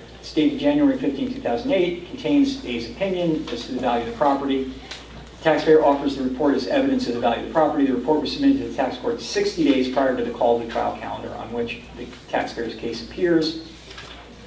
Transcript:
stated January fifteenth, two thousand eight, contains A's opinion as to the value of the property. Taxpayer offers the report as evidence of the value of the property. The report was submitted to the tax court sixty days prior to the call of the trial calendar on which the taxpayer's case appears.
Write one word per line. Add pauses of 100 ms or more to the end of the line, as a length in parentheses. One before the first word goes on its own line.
(200)
stated
January
fifteenth,
two
thousand
eight,
contains
A's
opinion
as
to
the
value
of
the
property. (680)
Taxpayer
offers
the
report
as
evidence
of
the
value
of
the
property.
The
report
was
submitted
to
the
tax
court
sixty
days
prior
to
the
call
of
the
trial
calendar
on
which (160)
the (220)
taxpayer's
case
appears. (800)